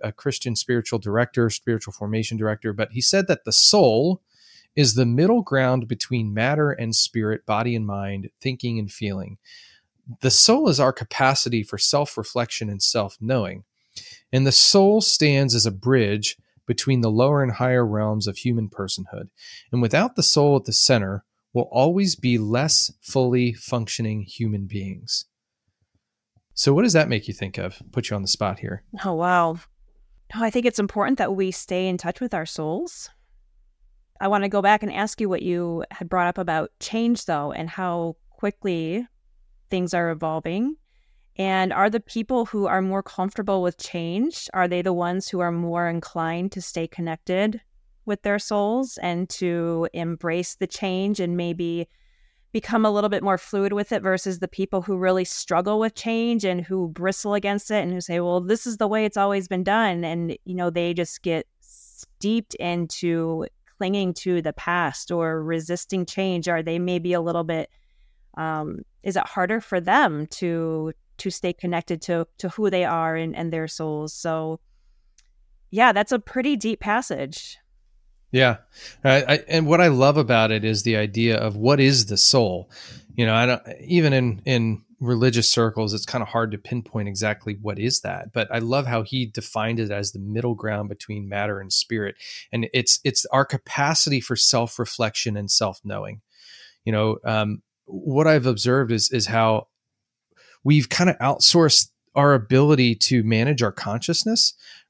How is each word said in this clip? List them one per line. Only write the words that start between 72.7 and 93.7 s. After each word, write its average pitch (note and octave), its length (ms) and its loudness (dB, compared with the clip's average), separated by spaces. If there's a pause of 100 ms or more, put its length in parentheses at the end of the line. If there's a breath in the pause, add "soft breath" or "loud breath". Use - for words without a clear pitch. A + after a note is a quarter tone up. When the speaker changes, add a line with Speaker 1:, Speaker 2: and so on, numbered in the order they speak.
Speaker 2:
are E3 320 0
and, E3 180 -4
and E3 160 -6
their D#3+ 160 -4
souls? D#3 460 -6
So D#3+ 480 -6 (1080)
yeah, A3+ 200 6
that's G#3 220 0
a B3 60 0
pretty C4 360 -2
deep G#3+ 240 -4
passage. F3 800 -6 (760)
Speaker 1:
Yeah. B2+ 260 4 (460 loud breath)
I, C3+ 200 6
I, C3 100 2 (140)
and D#3+ 200 2
what E3 120 6
I F3+ 80 8
love C#3 300 6
about A2+ 340 4
it G#2+ 140 0
is A2 180 0
the A2 140 2
idea A2 400 2
of A2 180 -2
what B2 240 4
is C3 280 6
the G2+ 100 -2
soul? F#2+ 520 2 (460 loud breath)
You A#2+ 100 2
know, A2 80 2
I A#2 120 4
don't, B2 160 0 (200)
even D#3+ 300 4
in, B2 340 2
in A2+ 380 0 (160)
religious A#2+ 500 2
circles, A2 440 0
it's G#2+ 120 -6
kinda A#2 200 -4
hard A2+ 260 -2
to G#2 60 -8
pinpoint A2 500 -6
exactly G#2 540 -4
what G#2 180 -6
is A#2+ 220 -2
that. F#2+ 320 -10
But A2+ 180 -2
I A#2 80 -4
love B2+ 280 -2
how A#2 160 -2
he B2+ 220 -4
defined A2+ 540 -4
it G#2+ 100 -2
as G2+ 220 -4
the G2+ 80 -12
middle A2 340 -4
ground G#2 360 -6
between G2+ 400 -10
matter G2+ 320 -4
and F#2+ 100 -10
spirit. G#2 440 -4 (360 loud breath)
And A#2 220 -2
it's, B2 320 2
it's - 220 0
our C3+ 180 2
capacity C#3+ 760 -2